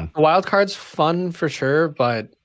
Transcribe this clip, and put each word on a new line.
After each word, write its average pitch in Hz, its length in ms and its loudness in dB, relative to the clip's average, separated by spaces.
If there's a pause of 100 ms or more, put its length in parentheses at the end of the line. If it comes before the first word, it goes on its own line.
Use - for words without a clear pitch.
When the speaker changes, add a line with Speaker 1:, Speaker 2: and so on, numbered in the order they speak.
Speaker 1:
fun. - 80 -14
Speaker 2:
the 156 60 0
wild 160 260 4
card's 202 280 0
fun 170 560 -2
for 170 180 -4
sure, 143 400 0
but 120 440 -2 (100)